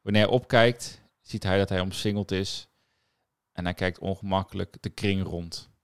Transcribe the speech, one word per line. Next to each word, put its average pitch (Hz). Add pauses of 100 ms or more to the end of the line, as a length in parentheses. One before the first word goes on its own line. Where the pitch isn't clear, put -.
Wanneer 104
hij 104
opkijkt, 120 (180)
ziet -
hij 95
dat 98
hij 95
omsingeld 101
is - (840)
en 87
hij 90
kijkt 92
ongemakkelijk 95
de -
kring 98
rond. 85 (140)